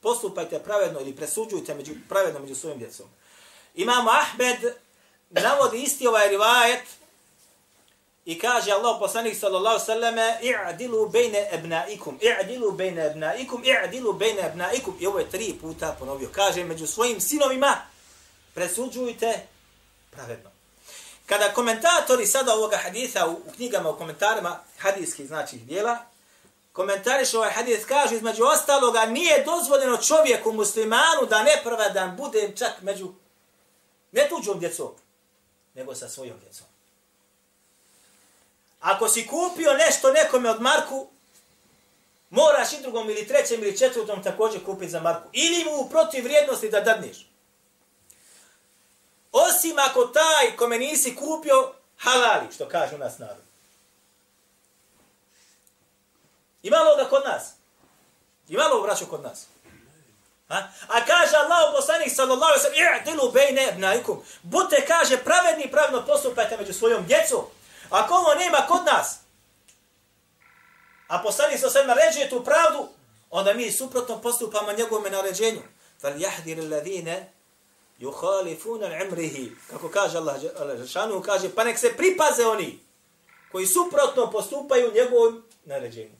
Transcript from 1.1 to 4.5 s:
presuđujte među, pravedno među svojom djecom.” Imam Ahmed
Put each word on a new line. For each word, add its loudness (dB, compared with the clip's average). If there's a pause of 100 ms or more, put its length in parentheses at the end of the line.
presuđujte -8
među, -14 (160)
pravedno 0
među -14
svojom -10
djecom.” -18 (680)
Imam 0
Ahmed 0 (560)